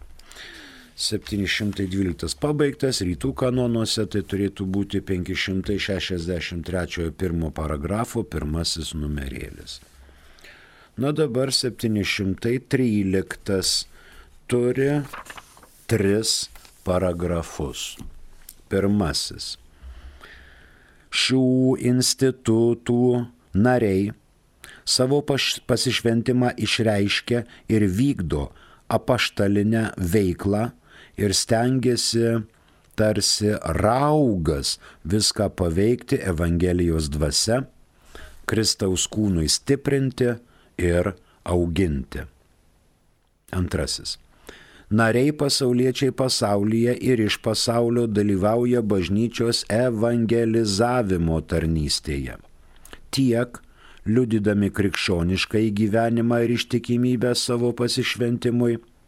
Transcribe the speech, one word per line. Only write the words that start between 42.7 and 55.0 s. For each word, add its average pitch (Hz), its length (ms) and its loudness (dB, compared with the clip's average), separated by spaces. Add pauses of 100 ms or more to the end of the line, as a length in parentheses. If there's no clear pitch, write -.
Antrasis. - 680 -4 (680)
Nariai 117 460 4
pasauliečiai 131 800 0
pasaulyje 113 840 2
ir 123 240 2
iš 104 180 2
pasaulio 117 680 0
dalyvauja 107 720 2
bažnyčios 107 880 0
evangelizavimo 113 1700 2
tarnystėje. 76 960 -2 (720)
Tiek 123 500 0 (420)
liudydami 107 720 2
krikščionišką 95 920 0 (120)